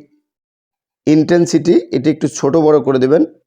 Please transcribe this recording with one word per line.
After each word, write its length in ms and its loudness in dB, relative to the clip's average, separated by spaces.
ইনটেনসিটি 680 0
এটি 200 -2
একটু 120 -4
ছোট 160 -2
বড় 120 4
করে 160 0
দেবেন, 200 2